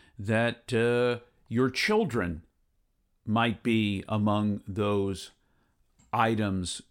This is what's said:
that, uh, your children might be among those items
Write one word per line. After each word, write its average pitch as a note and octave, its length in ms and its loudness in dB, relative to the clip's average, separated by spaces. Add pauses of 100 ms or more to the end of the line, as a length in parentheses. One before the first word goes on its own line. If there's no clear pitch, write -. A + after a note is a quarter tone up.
(200)
that, A2+ 540 -2
uh, A#2+ 520 2 (220)
your B2+ 220 2
children A#2+ 760 -2 (840)
might A2+ 380 0
be G#2+ 440 0
among G#2 600 0
those G2+ 640 -2 (800)
items G#2+ 800 0